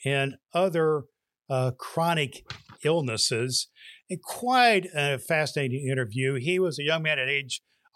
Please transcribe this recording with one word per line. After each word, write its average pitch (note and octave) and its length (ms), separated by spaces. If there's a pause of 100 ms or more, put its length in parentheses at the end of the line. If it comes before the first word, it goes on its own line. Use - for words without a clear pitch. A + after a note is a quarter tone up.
and C#3 300 (180)
Other, D#3+ 520 (440)
uh, C3 300
Chronic E3 680 (400)
Illnesses. B2+ 840 (400)
And F#3 120
quite A#3+ 680 (100)
a C#3+ 220
fascinating C#3+ 720
interview. C3 520
He F3 180
was F3 220
a - 20
young D#3+ 220
man D3+ 160
at B2+ 80
age, C#3 340 (340)